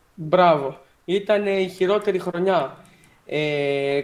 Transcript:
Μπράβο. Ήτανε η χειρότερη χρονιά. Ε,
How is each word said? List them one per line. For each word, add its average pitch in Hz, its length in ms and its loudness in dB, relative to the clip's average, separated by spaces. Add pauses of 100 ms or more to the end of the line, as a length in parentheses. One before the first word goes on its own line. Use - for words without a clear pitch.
(140)
Μπράβο. 156 640 2 (280)
Ήτανε 202 460 0
η 190 160 0
χειρότερη 185 520 0
χρονιά. 175 580 -2 (480)
Ε, 143 800 -2